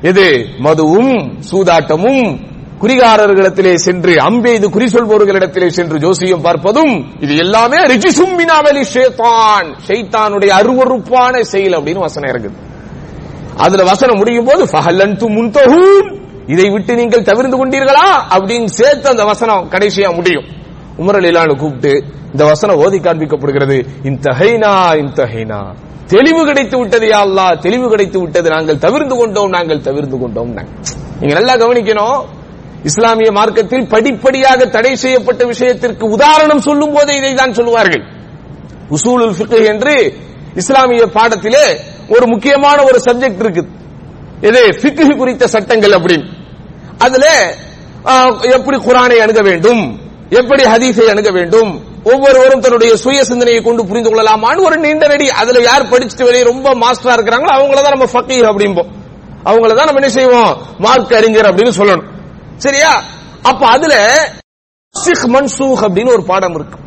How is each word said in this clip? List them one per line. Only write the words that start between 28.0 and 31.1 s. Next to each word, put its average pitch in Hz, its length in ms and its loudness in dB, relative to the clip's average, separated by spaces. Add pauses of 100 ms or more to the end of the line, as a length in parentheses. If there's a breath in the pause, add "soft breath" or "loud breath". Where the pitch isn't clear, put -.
விட்டது, 165 280 -2
நாங்கள் 156 300 -2
தவிர்ந்து 262 380 -2
கொண்டோம், 214 320 -2
நாங்கள் 165 320 -4
தவிர்ந்து 135 380 -6
கொண்டோம்." 117 400 -8 (600)